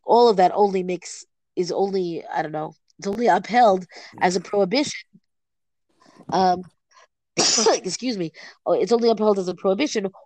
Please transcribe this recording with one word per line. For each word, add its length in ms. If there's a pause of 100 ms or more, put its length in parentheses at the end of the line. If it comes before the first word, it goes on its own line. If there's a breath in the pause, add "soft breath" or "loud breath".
all 240
of 80
that 180
only 280
makes, 420 (320)
is 160
only, 600
I 100
don't 100
know, 220 (240)
it's 100
only 180
upheld 600 (340 loud breath)
as 160
a 40
prohibition. 600 (1300 soft breath)
Um, 340 (760 soft breath)
<coughs> 0
excuse 800
me. 160 (320 loud breath)
Oh, 80
it's 200
only 180
upheld 280
as 100
a 60
prohibition 540 (180 loud breath)